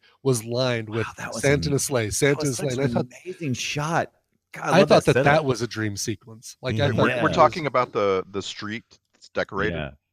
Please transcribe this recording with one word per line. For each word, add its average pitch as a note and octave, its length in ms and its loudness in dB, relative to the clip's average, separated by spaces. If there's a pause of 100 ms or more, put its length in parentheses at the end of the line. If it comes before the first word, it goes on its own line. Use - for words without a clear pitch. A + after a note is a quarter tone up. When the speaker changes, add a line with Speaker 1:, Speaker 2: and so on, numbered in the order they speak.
(240)
Speaker 1:
was B2+ 200 2
lined A#2 460 -2
Speaker 2:
Wow, G#2+ 80 -6
Speaker 1:
with A2 100 -2 (100)
Speaker 2:
that - 160 -12
was A2+ 80 -6
Speaker 1:
Santa C#3+ 260 2
Speaker 2:
an, C#3+ 60 0
Speaker 1:
in - 20 0
a C3 40 0
sleigh, A#2+ 280 0
Speaker 2:
that G2 60 -6
Speaker 1:
Santa D3 280 0
in D3+ 60 -2
a - 20 2
Speaker 2:
was A#2+ 80 -4
Speaker 1:
sleigh. C#3+ 120 -4
Speaker 2:
such B2 80 -4
Speaker 1:
And C3 40 -2
I C#3+ 40 0
Speaker 2:
an B2 80 0
Speaker 1:
thought C#3+ 120 -2 (200)
Speaker 2:
amazing E3+ 280 -6
shot. D3 580 -4 (420)
God, - 120 -12
I - 20 -2
Speaker 1:
I D#3 120 6
Speaker 2:
love G3 100 6
Speaker 1:
thought D#3+ 160 6
Speaker 2:
that D3 80 4
Speaker 1:
that C3 100 4
Speaker 2:
setup. D3 180 6
Speaker 1:
that D3+ 40 -6
was B2 160 -2
a A#2+ 60 -4
dream G#2+ 300 -4
sequence. A2+ 640 -10
Like, B2+ 140 -4
I C#3+ 140 2
Speaker 3:
Mm-hmm. A#2 80 0
Speaker 1:
thought - 60 4
Speaker 4:
We're, B2 200 0
we're G#2+ 60 2
Speaker 2:
Yeah. E3 60 -2
Speaker 4:
talking D#3 300 4
about B2+ 280 0
the, G2 380 2
the G2 100 -4
street A2 420 -10 (300)
that's - 160 -20
decorated. F#2+ 460 -4
Speaker 2:
Yeah. D2+ 140 -6 (240)